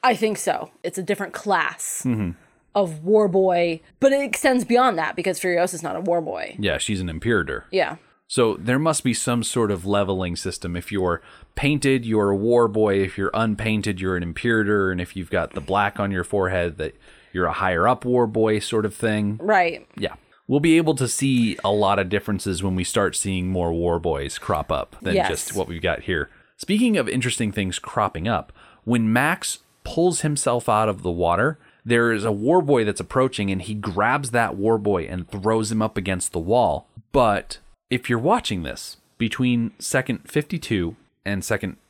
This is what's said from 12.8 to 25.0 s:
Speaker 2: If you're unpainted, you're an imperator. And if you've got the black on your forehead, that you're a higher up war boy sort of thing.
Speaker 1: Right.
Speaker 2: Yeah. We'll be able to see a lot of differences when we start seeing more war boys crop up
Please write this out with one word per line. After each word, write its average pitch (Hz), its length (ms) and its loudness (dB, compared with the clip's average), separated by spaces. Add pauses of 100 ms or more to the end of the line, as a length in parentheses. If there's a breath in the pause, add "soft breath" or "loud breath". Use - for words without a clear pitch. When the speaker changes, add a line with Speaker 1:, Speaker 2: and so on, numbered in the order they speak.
Speaker 2:
If 95 180 -2
you're 95 160 -2
unpainted, 107 680 -2
you're 92 160 0
an 87 60 -2
imperator. 101 680 0
And 90 80 -2
if 90 160 -8
you've 90 140 -8
got 85 240 0
the 92 60 -6
black 98 380 0
on 98 140 -2
your 90 100 -2
forehead, 92 560 -2
that 78 160 -6 (380 soft breath)
you're 90 140 0
a 80 80 0
higher 92 340 2
up 123 160 0
war 123 240 2
boy 107 320 2
sort 107 260 -2
of 101 80 -4
thing. 107 480 0
Speaker 1:
Right. 180 540 0
Speaker 2:
Yeah. - 180 -6 (320 soft breath)
We'll 139 140 2
be 160 160 6
able 160 180 4
to 127 140 -2
see 123 560 2
a 98 80 2
lot 101 260 2
of 95 100 0
differences 95 540 -2
when 95 140 -2
we 92 80 -2
start 98 320 0
seeing 92 320 -2
more 87 240 0
war 85 260 0
boys 73 400 -4
crop 76 320 -4
up - 320 -4